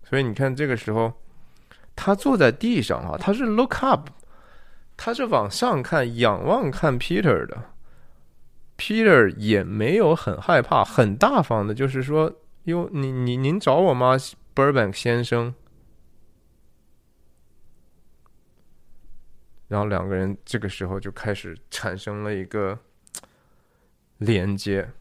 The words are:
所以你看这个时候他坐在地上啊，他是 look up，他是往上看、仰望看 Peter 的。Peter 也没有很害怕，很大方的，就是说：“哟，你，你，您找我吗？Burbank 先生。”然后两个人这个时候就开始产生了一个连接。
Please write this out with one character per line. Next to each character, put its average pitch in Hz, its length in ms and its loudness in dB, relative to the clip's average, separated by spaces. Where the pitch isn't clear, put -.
所 135 160 -2
以 139 40 0
你 117 100 -4
看 131 220 0
这 143 120 -2
个 127 80 0
时 110 160 -6
候 113 220 0
他 - 180 0
坐 247 240 2
在 131 140 6
地 220 300 0
上 73 200 -2
啊， - 160 -6
他 190 160 0
是 254 120 -2
look 226 360 2
up， 214 280 2
他 - 160 -6
是 254 120 -2
往 123 240 2
上 202 320 0
看、 120 360 -2
仰 104 280 2
望 190 240 0
看 131 300 0
Peter 151 480 0
的。 - 160 -12
Peter 190 600 6
也 104 260 2
没 107 320 -2
有 180 200 4
很 92 260 -6
害 160 200 4
怕， 123 220 2
很 107 320 2
大 220 260 4
方 110 240 0
的， 107 80 -4
就 131 140 -2
是 131 160 -4
说 151 380 0
：“哟， 170 260 -2
你， 139 200 -4
你， 123 260 -2
您 143 220 0
找 139 160 2
我 175 180 4
吗？ 127 240 4
Burbank 135 380 4
先 120 300 0
生。” 120 300 -2
然 104 120 -2
后 104 60 0
两 95 240 -2
个 98 60 -2
人 95 280 -2
这 - 140 -8
个 104 100 -4
时 95 200 -8
候 95 120 -6
就 101 120 -10
开 - 220 -8
始 90 220 -10
产 92 260 -8
生 104 280 -10
了 104 100 -4
一 95 120 -6
个 104 340 -6
连 101 400 0
接。 98 320 -4